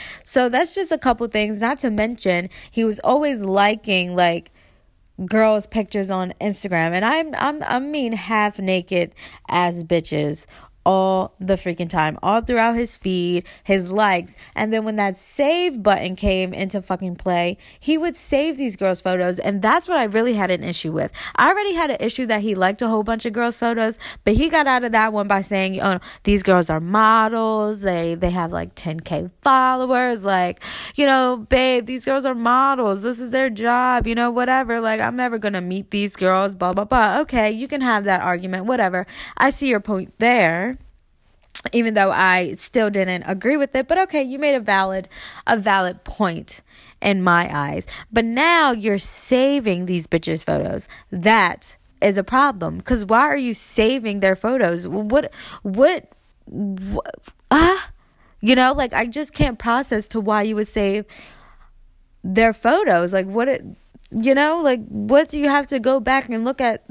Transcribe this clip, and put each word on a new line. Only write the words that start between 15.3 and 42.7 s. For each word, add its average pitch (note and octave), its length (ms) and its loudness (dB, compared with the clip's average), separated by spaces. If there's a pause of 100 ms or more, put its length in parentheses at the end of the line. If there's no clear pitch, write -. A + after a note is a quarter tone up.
button F#3 340 2
came F#3 380 0
into F#3+ 260 -6
fucking F3+ 360 -6
play, F3 420 -2 (200)
he D#4 200 0
would E4 180 -4
save D4 400 -2
these B3+ 180 -4
girls' F#3+ 280 -2
photos. F3+ 360 0
And G3+ 220 -2
that's B3 260 2
what F4 120 0
I B3 60 2
really A3 280 0
had G3 180 0
an F3+ 140 -2
issue E3 260 -6
with. D#3 220 -4 (240)
I C#4+ 140 4
already G4+ 240 0
had E4 160 0
an - 100 -4
issue A#3 260 -4
that G#3+ 140 0
he G#3 140 -2
liked F#3 260 0
a A#3 80 0
whole A3 140 0
bunch A3+ 240 -4
of A3 80 -6
girls' A#3 240 -2
photos, A3+ 400 -2 (260)
but G#3 80 4
he C#4 160 4
got D4+ 180 2
out B3+ 160 2
of A#3 100 -2
that A3 200 4
one G#3 160 -2
by G3 140 2
saying, F#3+ 400 -2
"Oh, F#3+ 160 2 (240)
these G3+ 200 2
girls F3+ 280 4
are D#3 100 -2
models. A3 1000 2
They, E3+ 320 -2
they F3 160 0
have, F3 200 -2
like, E3+ 240 -6
ten E3 240 -8
K E3 300 -6 (140)
followers. B3+ 800 2
Like, F#3 380 0 (320)
you C#4+ 100 2
know, B3+ 460 2
babe, B3+ 340 2
these B3 220 -8
girls C4+ 180 0
are C4 120 0
models. A#3+ 640 2
This A#3+ 180 -6
is B3 80 -10
their C4 220 0
job, A#3+ 560 0
you A3+ 80 -2
know, A#3+ 160 0
whatever. B3 500 0
Like, A3 220 -2
I'm A#3 140 -2
never B3 200 -2
gonna G3+ 240 -4
meet F#3 300 -6
these G3+ 260 -4
girls, F#3+ 380 2
blah, F3+ 180 -2
blah, G3+ 140 -2
blah." A3 360 4
Okay, A3+ 280 0
you A3+ 180 -6
can C#4+ 140 -4
have A3+ 220 2
that F#3+ 180 2
argument, F#3 420 -4
whatever. G3 420 0 (300)
I C4+ 140 4
see C#4 180 -2
your A3 120 2
point F#3+ 380 -6
there, A3 600 2 (920)
even A3+ 220 2
though G3 180 4
I F#3 400 4
still - 360 0